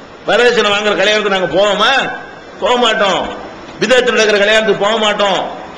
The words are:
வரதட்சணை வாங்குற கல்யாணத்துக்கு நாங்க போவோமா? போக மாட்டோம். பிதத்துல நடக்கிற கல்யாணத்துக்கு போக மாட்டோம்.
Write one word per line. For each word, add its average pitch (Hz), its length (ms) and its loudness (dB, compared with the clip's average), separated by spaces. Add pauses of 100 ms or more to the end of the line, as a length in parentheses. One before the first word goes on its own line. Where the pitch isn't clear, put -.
(280)
வரதட்சணை 214 440 2
வாங்குற 202 260 0
கல்யாணத்துக்கு 208 420 0
நாங்க 170 160 -2
போவோமா? 208 560 2 (480)
போக 208 160 0
மாட்டோம். 208 520 0 (520)
பிதத்துல 240 320 2
நடக்கிற 214 260 2
கல்யாணத்துக்கு 202 480 2
போக 220 120 0
மாட்டோம். 202 600 -2 (180)